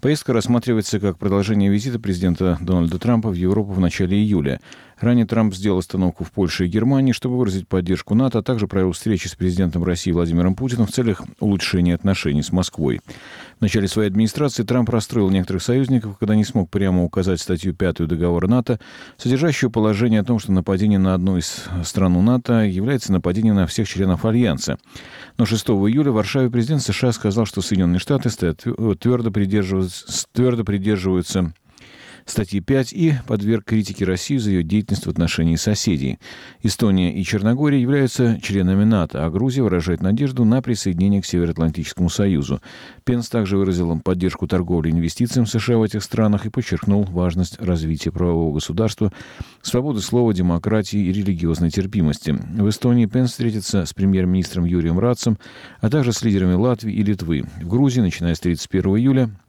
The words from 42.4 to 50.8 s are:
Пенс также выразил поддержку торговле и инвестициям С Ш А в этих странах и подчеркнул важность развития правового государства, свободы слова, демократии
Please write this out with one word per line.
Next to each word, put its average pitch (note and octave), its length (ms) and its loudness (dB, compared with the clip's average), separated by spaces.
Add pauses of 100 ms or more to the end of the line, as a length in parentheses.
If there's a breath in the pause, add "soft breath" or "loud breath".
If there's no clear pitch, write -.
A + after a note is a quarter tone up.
Пенс A#2+ 260 -2
также G2+ 260 0
выразил F2 420 0
поддержку F2+ 480 -2
торговле E2+ 440 0
и D#2+ 40 0
инвестициям A2+ 520 0
С A2 120 -2
Ш A#2+ 160 0
А A#2 40 4
в A2+ 40 4
этих G#2+ 220 -2
странах G#2+ 420 0
и G#2+ 40 -6
подчеркнул G2+ 540 0
важность F2+ 540 -2
развития D#2+ 540 -2
правового E2+ 400 0
государства, G2+ 600 -2 (500 loud breath)
свободы B2 380 -2
слова, A#2 320 2
демократии F#2 680 0